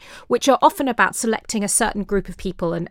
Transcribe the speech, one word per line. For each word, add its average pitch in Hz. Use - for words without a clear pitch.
which 240
are 254
often 285
about 208
selecting 226
a 202
certain 208
group 196
of -
people 175
and, 170